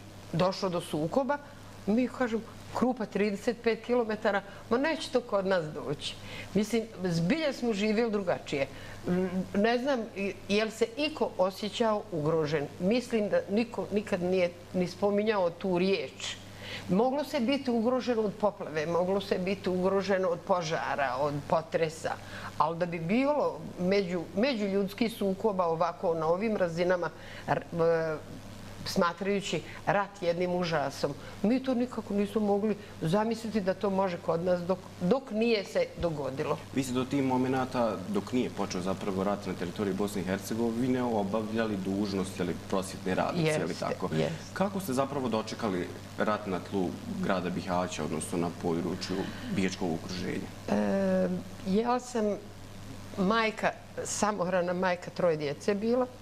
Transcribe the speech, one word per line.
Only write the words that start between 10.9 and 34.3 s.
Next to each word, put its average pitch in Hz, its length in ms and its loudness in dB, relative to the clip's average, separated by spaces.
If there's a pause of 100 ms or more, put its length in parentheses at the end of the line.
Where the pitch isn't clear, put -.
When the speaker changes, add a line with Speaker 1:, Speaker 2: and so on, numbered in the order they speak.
Speaker 1:
iko 294 400 0
osjećao 208 720 2
ugrožen. 151 560 2 (120)
Mislim 214 500 2
da 170 200 4
niko 208 420 0
nikad 202 320 0
nije 180 280 4 (220)
ni 180 140 2
spominjao 202 640 2
tu 185 280 0
riječ. 180 580 0 (540)
Moglo 254 340 4
se 294 160 -2
biti 262 320 2
ugroženo 233 500 2
od 202 120 0
poplave, 160 520 0
moglo 180 360 2
se 196 160 0
biti 190 320 -2
ugroženo 185 580 2
od 170 120 0
požara, 143 800 0
od 143 140 2 (140)
potresa, 160 640 0 (460)
ali 160 200 2
da 180 80 0
bi 170 140 -2
bilo 208 600 2 (200)
među, 180 440 2 (120)
međuljudskih 208 800 2
sukoba 190 520 2
ovako 170 480 2
na 160 140 0
ovim 202 300 4
razinama, 175 520 2 (380)
r-, 143 160 2 (200)
e, 160 340 2 (720)
smatrajući 180 720 0 (240)
rat 190 360 2
jednim 175 340 2
užasom, 151 580 0 (300)
mi 254 200 4
to 262 100 0
nikako 240 400 -2
nismo 202 280 2
mogli 202 340 2 (260)
zamisliti 214 600 0
da 185 120 2
to 202 160 0
može 190 280 2
kod 170 260 0